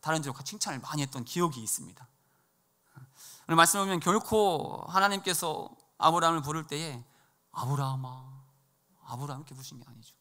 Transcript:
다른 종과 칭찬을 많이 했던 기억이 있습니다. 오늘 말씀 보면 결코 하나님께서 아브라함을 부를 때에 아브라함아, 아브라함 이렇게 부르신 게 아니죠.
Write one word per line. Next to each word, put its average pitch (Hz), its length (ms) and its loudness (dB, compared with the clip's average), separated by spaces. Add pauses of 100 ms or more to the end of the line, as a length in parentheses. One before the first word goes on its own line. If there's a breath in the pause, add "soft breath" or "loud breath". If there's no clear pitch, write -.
다른 160 200 0
종과 135 220 -8
칭찬을 170 360 -6
많이 147 220 -4
했던 135 240 -4
기억이 160 360 -2
있습니다. - 460 -8 (1400 loud breath)
오늘 160 80 0
말씀 165 240 8
보면 190 200 0
결코 196 880 2
하나님께서 185 840 0 (280)
아브라함을 165 440 6
부를 147 260 -6
때에 147 360 -6 (480 soft breath)
아브라함아, 131 920 -4 (640)
아브라함 135 360 -8
이렇게 135 140 -16
부르신 131 240 -16
게 120 80 -20
아니죠. 113 340 -20